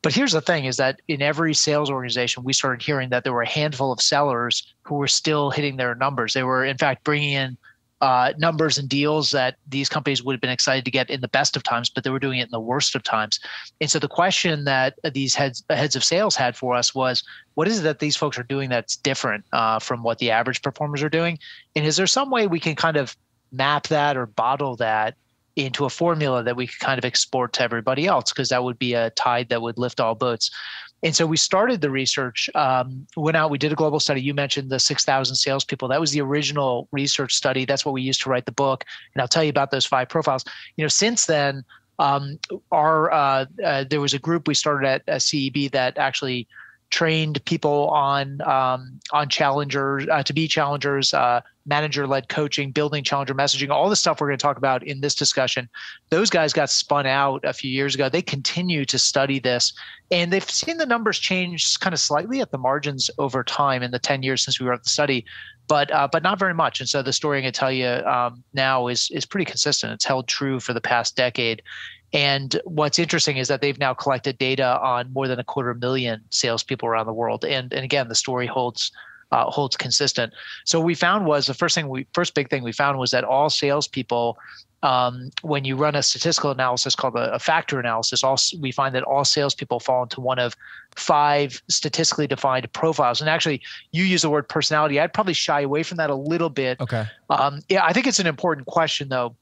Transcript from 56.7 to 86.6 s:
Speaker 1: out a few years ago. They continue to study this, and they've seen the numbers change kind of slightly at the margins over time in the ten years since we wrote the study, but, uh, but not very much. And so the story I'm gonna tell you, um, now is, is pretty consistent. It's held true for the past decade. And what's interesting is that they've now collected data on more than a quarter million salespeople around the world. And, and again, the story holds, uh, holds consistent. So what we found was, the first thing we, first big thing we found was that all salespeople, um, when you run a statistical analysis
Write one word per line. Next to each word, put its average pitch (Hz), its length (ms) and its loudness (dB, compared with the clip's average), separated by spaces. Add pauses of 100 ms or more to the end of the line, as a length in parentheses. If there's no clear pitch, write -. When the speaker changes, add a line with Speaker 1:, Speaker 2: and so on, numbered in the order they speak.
Speaker 1:
out 139 380 2
a 139 80 0
few 135 180 -6
years 135 240 0
ago. 135 140 2
They 165 140 0
continue 160 640 -2
to 135 120 -2
study 135 400 2
this, 123 340 0 (380)
and 175 220 2
they've 190 180 0
seen - 280 -2
the 311 80 0
numbers 233 340 0
change 180 580 0
kind 180 160 0
of 143 60 -2
slightly 202 400 0
at 220 100 -2
the 139 80 -6
margins 135 500 -2 (100)
over 135 260 0
time 135 400 0
in 123 80 -4
the 123 80 -2
ten 135 240 -2
years 131 180 0
since - 160 -2
we 127 80 -2
wrote 123 160 0
the - 80 -2
study, 139 340 2 (440)
but, 147 240 2
uh, 143 180 2
but 160 140 0
not 190 160 2
very 185 140 2
much. 156 260 0
And 127 80 -6
so 139 140 0
the 135 100 -2
story 143 260 0
I'm 131 60 -2
gonna 131 80 -2
tell 131 180 0
you, 127 160 0
um, 123 560 0 (100)
now 131 360 2
is, 123 240 -2
is 147 120 -4
pretty 190 200 -4
consistent. 120 480 -2
It's 113 120 -4
held 131 220 0
true 135 320 -2
for 123 160 -6
the 117 60 -2
past 120 340 0
decade. 117 480 0 (500)
And 139 520 2
what's 151 340 0
interesting 156 380 0
is 131 100 -2
that 135 140 0
they've 143 180 0
now 131 160 0
collected 131 420 -2
data 131 440 2
on 123 320 0
more 135 160 -2
than 123 100 -2
a 123 60 -8
quarter 123 300 -4
million 120 560 -2
salespeople 120 580 -2
around 113 180 0
the 113 60 -6
world. 110 320 -2
And, 127 280 -4
and 135 120 -4
again, 135 240 0
the 113 80 -4
story 123 320 -2
holds, - 420 -4 (400)
uh, 117 140 4
holds - 320 -2
consistent. 127 560 0 (320)
So 165 160 2
what 165 60 2
we 170 100 2
found 190 280 2
was, 147 220 2
the 135 80 -2
first 170 220 2
thing 156 120 -2
we, 131 240 -6
first 175 220 0
big 139 160 0
thing 131 140 -2
we 117 80 -4
found 143 260 0
was 127 140 0
that 127 100 2
all 135 260 2
salespeople, 131 920 0 (440)
um, 127 480 0 (120)
when 143 220 -2
you 135 120 -2
run 147 180 2
a 143 80 0
statistical - 480 0
analysis 127 460 0